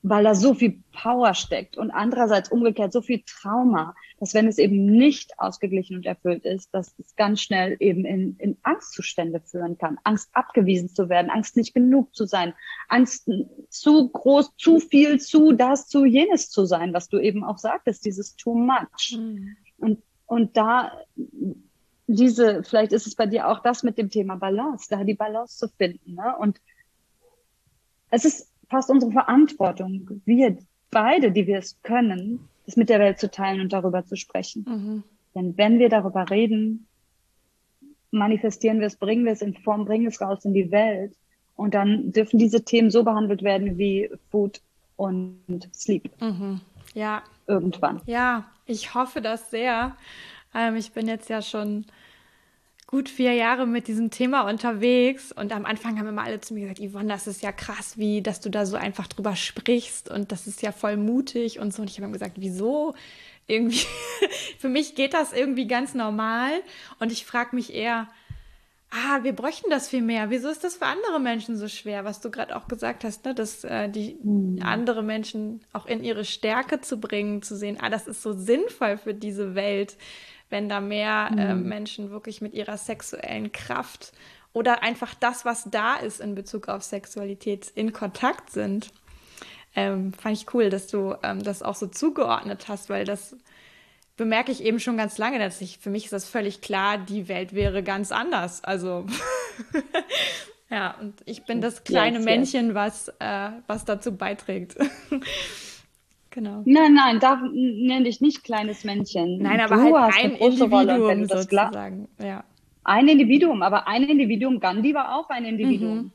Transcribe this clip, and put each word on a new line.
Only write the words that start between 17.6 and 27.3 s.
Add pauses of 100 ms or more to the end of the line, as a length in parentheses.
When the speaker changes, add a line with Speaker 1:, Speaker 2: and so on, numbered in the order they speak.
Speaker 1:
dieses
too
much.
Speaker 2:
Mhm. (220)
Speaker 1:
Und, (240)
und
da (1120)
diese,
vielleicht
ist
es
bei
dir
auch
das
mit
dem
Thema
Balance,
da
die
Balance
zu
finden,
ne?
Und (1500)